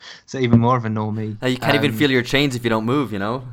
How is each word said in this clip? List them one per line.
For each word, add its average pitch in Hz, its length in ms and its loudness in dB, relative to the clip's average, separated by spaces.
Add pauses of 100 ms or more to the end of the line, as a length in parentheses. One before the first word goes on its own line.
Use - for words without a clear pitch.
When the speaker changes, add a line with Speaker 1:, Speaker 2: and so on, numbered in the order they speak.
(280)
Speaker 1:
So - 120 -8
even 117 220 4
more 120 160 4
of 117 80 -2
a 110 40 -4
normie. 107 540 -6
Speaker 2:
Uh, 131 40 -2
you 127 100 0
can't 139 180 0
even 139 180 0
Speaker 1:
Um, 110 40 -6
Speaker 2:
feel 143 140 2
your 127 120 4
chains 135 320 2
if 120 80 -4
you 117 60 2
don't 110 160 2
move, 123 260 0
you 104 80 -6
know? 117 240 -4 (100)